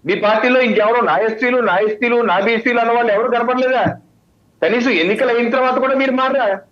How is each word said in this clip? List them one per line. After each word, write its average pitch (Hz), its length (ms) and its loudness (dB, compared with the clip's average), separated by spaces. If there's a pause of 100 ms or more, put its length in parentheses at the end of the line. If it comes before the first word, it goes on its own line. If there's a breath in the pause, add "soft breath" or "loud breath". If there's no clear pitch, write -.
మీ 185 80 0
పార్టీలో 220 460 2
ఇంకెవరు 220 400 2
నా 170 180 0
ఎస్టీలు, 226 400 -2
నా 196 200 0
ఎస్టీలు, 226 380 0
నా 202 240 0
బీసీలు 233 400 0
అన్న 233 120 0
వాళ్ళు 233 200 0
ఎవరు 226 180 0
కనపడలేదా? 247 540 0 (800)
కనీసం 233 280 0
ఎన్నికలు 214 420 0
అయిన 233 180 0
తర్వాత 254 280 0
కూడా 269 160 0
మీరు 262 180 0
మారరా? 254 480 0 (120)